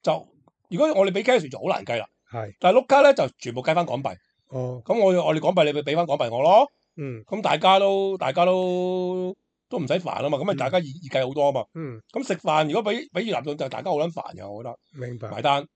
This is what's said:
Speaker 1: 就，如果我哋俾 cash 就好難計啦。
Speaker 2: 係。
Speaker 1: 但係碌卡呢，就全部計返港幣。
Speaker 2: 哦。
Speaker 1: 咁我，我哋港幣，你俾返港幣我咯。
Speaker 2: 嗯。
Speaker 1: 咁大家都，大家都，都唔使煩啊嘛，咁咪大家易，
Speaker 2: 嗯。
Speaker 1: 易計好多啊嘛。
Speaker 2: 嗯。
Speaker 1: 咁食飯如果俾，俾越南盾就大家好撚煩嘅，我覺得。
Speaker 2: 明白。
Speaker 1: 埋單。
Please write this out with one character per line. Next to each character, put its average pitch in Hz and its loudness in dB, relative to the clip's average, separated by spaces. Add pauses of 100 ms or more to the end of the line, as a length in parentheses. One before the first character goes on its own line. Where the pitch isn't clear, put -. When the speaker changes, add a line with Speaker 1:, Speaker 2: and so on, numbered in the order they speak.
Speaker 1:
就， 160 -2 (420)
如 180 -4
果 285 4
我 294 4
哋 - 0
俾 196 -2
cash 208 2
就 123 -14
好 101 2
難 165 0
計 117 -2
啦。 104 -6 (240)
Speaker 2:
係。 110 -8
Speaker 1:
但 180 6
係 226 6
碌 269 2
卡 277 6
呢， 285 8
就 165 0 (100)
全 117 -10
部 127 -6
計 160 0
返 175 2
港 135 -6
幣。 107 -6 (340)
Speaker 2:
哦。 127 -8
Speaker 1:
咁 - 0
我， 185 4
我 160 2
哋 156 0
港 160 0
幣， 175 6
你 147 2
俾 147 -4
返 170 0
港 143 -2
幣 131 -2
我 117 -4
咯。 202 8 (300)
Speaker 2:
嗯。 127 -10
Speaker 1:
咁 202 -6
大 151 2
家 185 6
都， 196 2
大 139 -2
家 170 2
都， 185 -2 (340)
都 247 -6
唔 147 -4
使 135 0
煩 131 -4
啊 139 -2
嘛， 151 -2
咁 135 -6
咪 202 0
大 135 -2
家 185 0
易， 175 -2
Speaker 2:
嗯。 139 -12
Speaker 1:
易 135 -14
計 131 0
好 127 -8
多 143 2
啊 131 -2
嘛。 107 -6 (100)
Speaker 2:
嗯。 139 -12 (120)
Speaker 1:
咁 277 -6
食 196 -2
飯 156 0
如 185 0
果 208 -2
俾， 247 -6
俾 185 -4
越 226 -4
南 123 -2
盾 147 -6
就 147 -6
大 - -10
家 190 -6
好 160 0
撚 160 0
煩 - -12
嘅， 98 -14
我 104 -12
覺 123 -12
得。 123 -16
Speaker 2:
明 123 -12
白。 110 -12
Speaker 1:
埋 101 -10
單。 143 0